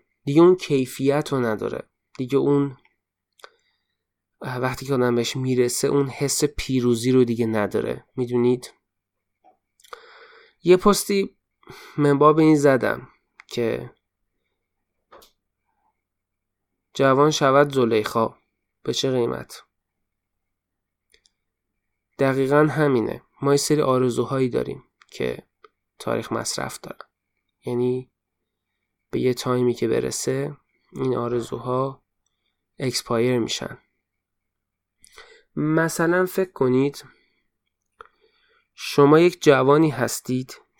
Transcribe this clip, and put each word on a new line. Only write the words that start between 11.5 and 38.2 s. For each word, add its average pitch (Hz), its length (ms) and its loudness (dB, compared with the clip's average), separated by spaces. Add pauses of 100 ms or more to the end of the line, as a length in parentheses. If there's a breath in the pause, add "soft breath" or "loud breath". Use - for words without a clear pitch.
من 143 200 2
باب 151 220 6
این 156 160 6
زدم 131 520 2 (400)
که 120 440 -6 (3000)
جوان 139 380 2
شود 143 420 2
زلیخا، 113 600 0 (480)
به 127 100 -4
چه 135 180 -2
قیمت؟ 127 520 -4 (2500)
دقیقاً 135 520 2
همینه. 135 500 -2 (200)
ما 139 120 2
یه 143 40 4
سری 147 240 0
آرزوهایی 127 680 0
داریم 123 340 -6 (280)
که - 320 -8 (560)
تاریخ 113 320 -6
مصرف - 480 -8
دارن، - 300 -18 (560)
یعنی 123 460 -4 (1000)
به 127 80 -4
یه 123 140 0
تایمی 123 400 0
که 117 140 -4
برسه 131 680 -4 (340)
این 131 240 -4
آرزوها 123 880 -6 (760)
اکسپایر 123 600 -2
می‌شن. - 380 -6 (1800 soft breath)
مثلاً 165 680 0
فکر 185 260 -4
کنید 131 540 0 (1700 soft breath)